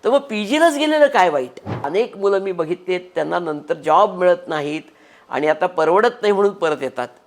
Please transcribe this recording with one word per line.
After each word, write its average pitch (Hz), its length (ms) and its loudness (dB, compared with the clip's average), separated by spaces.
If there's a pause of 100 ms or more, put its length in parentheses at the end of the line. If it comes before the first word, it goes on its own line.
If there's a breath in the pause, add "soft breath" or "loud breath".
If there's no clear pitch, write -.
तर 202 60 0
मग 269 100 4
पीजीलाच 277 580 0
गेलेलं 302 300 2
काय 202 220 4
वाईट? 135 300 -4 (240)
अनेक 196 340 -2
मुलं 196 220 0
मी 190 120 -6
बघितली 175 440 -4
आहेत, 180 100 -8 (100)
त्यांना 165 240 -2
नंतर 156 340 -6
जॉब 170 440 2
मिळत 180 300 2
नाहीत 151 340 -4 (480 soft breath)
आणि 139 180 -2
आता 151 180 0
परवडत 180 560 2
नाही 208 120 2
म्हणून 202 200 2
परत 156 280 -2
येतात. 123 260 -6 (200)